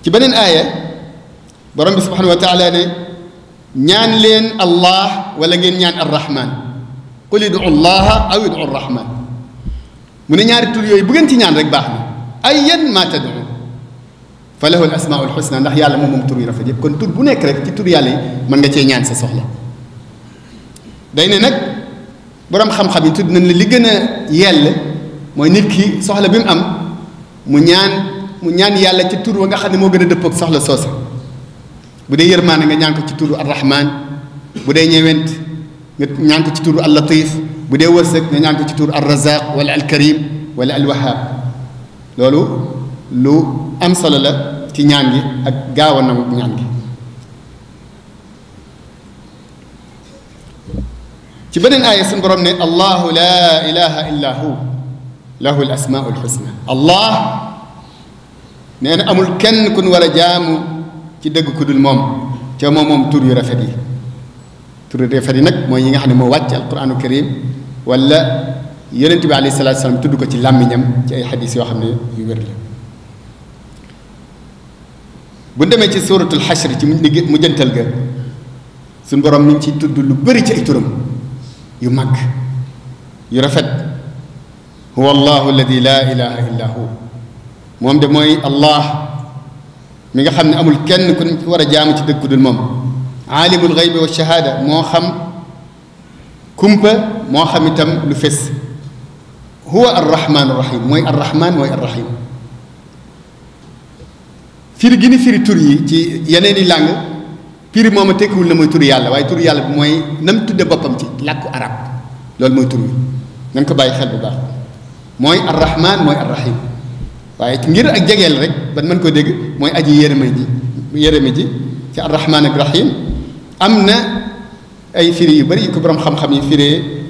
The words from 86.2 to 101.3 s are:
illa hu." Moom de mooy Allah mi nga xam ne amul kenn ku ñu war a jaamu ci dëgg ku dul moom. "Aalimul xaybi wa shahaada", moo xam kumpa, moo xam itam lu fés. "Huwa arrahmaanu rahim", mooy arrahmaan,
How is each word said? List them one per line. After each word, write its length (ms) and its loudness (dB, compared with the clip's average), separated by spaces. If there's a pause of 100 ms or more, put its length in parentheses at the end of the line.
illa 160 -6
hu." 140 -8 (1000)
Moom 200 2
de 80 4
mooy 360 4
Allah 640 0 (1080)
mi 100 2
nga 80 2
xam 180 2
ne 80 4
amul 280 2
kenn 300 2
ku 80 -4
ñu 240 -4
war 140 2
a 40 4
jaamu 300 2
ci 80 -2
dëgg 160 0
ku 80 -6
dul 120 2
moom. 200 4 (720)
"Aalimul 440 2
xaybi 260 2
wa 80 2
shahaada", 600 0
moo 160 2
xam 220 0 (1500)
kumpa, 720 2
moo 140 2
xam 220 2
itam 220 0 (180)
lu 80 -2
fés. 360 -2 (1120)
"Huwa 320 2
arrahmaanu 640 2
rahim", 260 -4
mooy 180 2
arrahmaan, 500 0